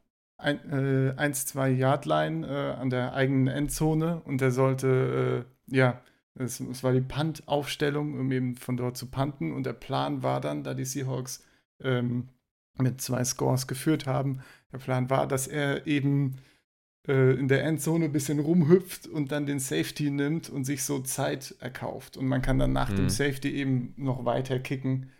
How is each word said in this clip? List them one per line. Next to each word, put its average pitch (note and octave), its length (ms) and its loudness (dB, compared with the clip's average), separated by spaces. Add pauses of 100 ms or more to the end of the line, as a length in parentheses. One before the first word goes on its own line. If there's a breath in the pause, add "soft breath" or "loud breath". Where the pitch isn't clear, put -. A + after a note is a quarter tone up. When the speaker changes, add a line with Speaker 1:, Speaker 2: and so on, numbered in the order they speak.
(400)
Speaker 1:
Ein, - 320 -2
äh, C3+ 460 2
eins, D3 300 -2
zwei C3+ 240 0
Yard-Line, D3 760 2
äh, C#3 320 -4
an C3 120 -2
der B2+ 240 -2
eigenen C3+ 320 4
Endzone. D#3 720 0
Und C#3 180 -4
der C3 120 4
sollte, C3 960 2 (240)
äh, C3 60 -2
ja, B2+ 260 4 (340 soft breath)
es, B2 240 -6
es B2+ 240 -8
war C3 100 4
die C3 80 4
Punt-Aufstellung, D3 1160 -2
um C3 120 0
eben B2+ 240 0
von B2 220 -4
dort B2 200 -2
zu B2 120 -10
punten. D3 420 -2
Und C3+ 140 -4
der B2 80 -4
Plan C#3 500 -4
war C3 160 0
dann, D3 240 -4
da C3+ 120 -6
die C3 100 -4
Seahawks, C3 580 -6 (400 soft breath)
ähm, B2 460 -2 (480)
mit C3 240 0
zwei B2 220 -2
Scores C3 440 0
geführt D3+ 380 0
haben, C3+ 360 -2 (300 loud breath)
der C3+ 80 -12
Plan B2+ 300 -2
war, C3+ 180 2
dass C3 200 -2
er C#3+ 400 -2
eben, C#3 500 2 (720 loud breath)
äh, C3 260 6
in C3 140 0
der C3+ 160 4
Endzone D#3+ 420 0
ein C#3+ 60 -2
bisschen D3 280 0
rumhüpft E3+ 680 4
und D3 240 -2
dann D3 160 -2
den C#3+ 120 0
Safety D3 520 -2
nimmt C#3+ 400 0
und C3+ 140 -4
sich C3+ 180 -4
so C#3+ 160 -2
Zeit C#3 640 -4
erkauft. - 560 -10
Und C3+ 100 -2
man C3 160 0
kann C3 160 4
dann B2+ 140 4
nach B2+ 180 0
dem G2 140 2
Speaker 2:
Mhm. C3 40 4
Speaker 1:
Safety C#3 460 0
eben C3 420 0
noch B2+ 280 -2
weiter B2+ 340 0
kicken, C3 500 -4 (100)